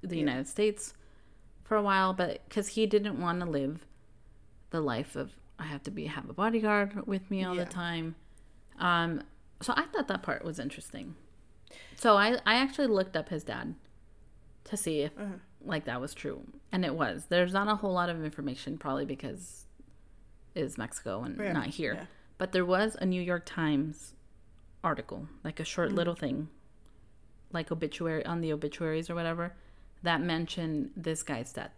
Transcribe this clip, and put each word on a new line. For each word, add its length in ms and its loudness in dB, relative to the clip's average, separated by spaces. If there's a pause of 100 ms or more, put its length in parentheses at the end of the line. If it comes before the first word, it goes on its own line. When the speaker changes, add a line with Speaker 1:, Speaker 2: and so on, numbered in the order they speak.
Speaker 1:
the 140 -6
Speaker 2:
Yeah. 60 0
Speaker 1:
United 260 2
States 460 0 (680)
for 120 0
a 60 6
while, 320 4
but 360 0
'cause 200 -2
he 160 4
didn't 340 4
wanna 300 0
live 360 0 (840)
the 120 -2
life 340 -2
of, 220 -6 (200)
"I 80 -8
have 180 -6
to 80 -6
be, 140 -6
have 240 -8
a 40 -10
bodyguard 760 2
with 240 -2
me 120 0
all 120 -2
the 80 0
Speaker 2:
Yeah. 60 -4
Speaker 1:
time." 460 -4 (640)
Um, 460 2 (380)
so 140 -2
I 120 2
thought 220 -2
that 120 0
part 220 -4
was 160 -6
interesting. 560 -8 (800)
So 220 8
I, 180 8 (100)
I 100 6
actually 320 4
looked 300 4
up 120 -2
his 140 -2
dad 300 -6 (920)
to 120 -4
see 240 0
if, 160 -2
Speaker 2:
Uh-huh. 200 -8 (260)
Speaker 1:
like, 220 -4
that 140 -4
was 140 -6
true. 320 -6 (260)
And 140 2
it 80 0
was. 320 -2
There's 280 4
not 140 2
a 100 4
whole 160 0
lot 160 2
of 140 -4
information, 540 -6
probably 280 -2
because 600 -10 (880)
it's 240 -4
Mexico 460 -4
and 160 -6
Speaker 2:
Yeah. 140 -2
Speaker 1:
not 140 0
here. 280 -2
Speaker 2:
Yeah. 100 -8 (320)
Speaker 1:
But 140 -2
there 140 4
was 360 4
a 40 0
New 160 2
York 240 0
Times 680 0 (680)
article, 440 -2 (160)
like, 160 -6
a 60 -4
short 260 0
Speaker 2:
Mm. 40 0
Speaker 1:
little 200 2
thing, 340 -2 (1000)
like, 200 -4
obituary, 540 -2
on 160 -2
the 120 0
obituaries 560 -2
or 60 -4
whatever, 380 -2 (500)
that 180 4
mentioned 720 0
this 280 -2
guy's 300 -4
death 240 -4